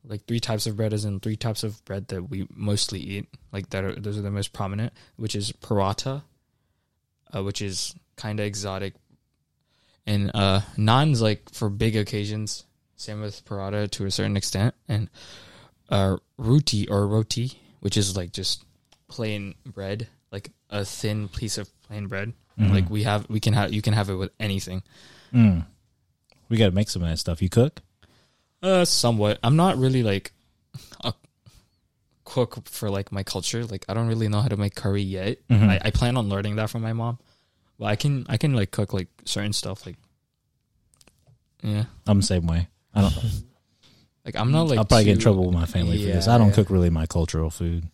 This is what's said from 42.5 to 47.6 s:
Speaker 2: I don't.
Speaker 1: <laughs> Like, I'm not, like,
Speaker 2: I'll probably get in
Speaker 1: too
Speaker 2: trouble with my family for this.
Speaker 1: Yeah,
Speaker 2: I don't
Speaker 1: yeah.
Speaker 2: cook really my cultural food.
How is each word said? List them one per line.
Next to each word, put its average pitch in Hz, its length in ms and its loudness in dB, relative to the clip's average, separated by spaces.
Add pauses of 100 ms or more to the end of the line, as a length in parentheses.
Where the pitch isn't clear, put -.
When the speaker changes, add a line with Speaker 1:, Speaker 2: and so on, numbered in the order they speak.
Speaker 2:
I 104 80 4
don't. 95 120 4
Speaker 1:
<laughs> 78 100 -4 (960)
Like, - 140 -10
I'm 117 160 2
not, 160 160 4
like, 127 100 4
Speaker 2:
I'll 110 60 4
probably 113 200 6
get 104 80 8
in 95 40 8
Speaker 1:
too 90 60 2
Speaker 2:
trouble 95 240 6
with 90 80 2
my 85 100 2
family 85 340 0
for 104 140 0
this. 90 140 2
Speaker 1:
Yeah, 117 80 6
Speaker 2:
I 120 40 8
don't 110 100 8
Speaker 1:
yeah. 98 80 6
Speaker 2:
cook 104 120 4
really 87 220 4
my 78 160 0
cultural 80 420 0
food. 85 460 -4